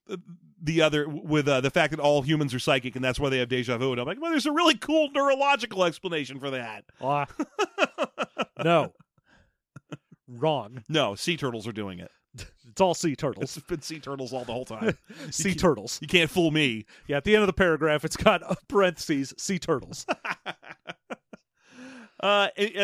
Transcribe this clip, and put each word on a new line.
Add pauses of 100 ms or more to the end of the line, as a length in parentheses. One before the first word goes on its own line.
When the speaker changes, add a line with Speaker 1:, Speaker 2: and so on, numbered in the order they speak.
(640)
Speaker 1:
the
other,
with,
uh,
the
fact
that
all
humans
are
psychic
and
that's
why
they
have
deja
vu.
And
I'm
like,
"Well,
there's
a
really
cool
neurological
explanation
for
that." (160)
Speaker 2:
Ah.
Speaker 1:
<laughs>
Speaker 2:
No. (1300)
Wrong.
Speaker 1:
No,
sea
turtles
are
doing
it. (240)
Speaker 2:
<laughs> (240)
It's
all
sea
turtles.
Speaker 1:
It's
been
sea
turtles
all
the
whole
time. (160)
Speaker 2:
<laughs>
Sea
Speaker 1:
You
can't,
Speaker 2:
turtles.
Speaker 1:
you
can't
fool
me. (200)
Speaker 2:
Yeah,
at
the
end
of
the
paragraph,
it's
got,
uh, (140)
parentheses,
sea
turtles.
<laughs> (2000)
Speaker 1:
Uh,
in, (160)